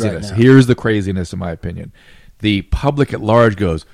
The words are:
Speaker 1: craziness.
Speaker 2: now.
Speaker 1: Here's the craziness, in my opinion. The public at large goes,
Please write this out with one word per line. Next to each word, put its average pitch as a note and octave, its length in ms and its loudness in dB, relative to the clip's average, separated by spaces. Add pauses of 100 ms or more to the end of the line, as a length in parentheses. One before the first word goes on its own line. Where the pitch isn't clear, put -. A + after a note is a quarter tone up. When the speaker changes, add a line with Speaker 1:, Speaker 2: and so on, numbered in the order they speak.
Speaker 1:
craziness. G2 300 -6
Speaker 2:
now. G2 80 -10
Speaker 1:
Here's C3 300 6
the B2 60 0
craziness, G2 600 -4
in F#2 40 -10
my F2+ 120 -8
opinion. E2+ 420 -12 (460)
The G#2 240 -2
public C#3 500 -2
at A#2 80 -8
large A2 360 2
goes, F2+ 380 -4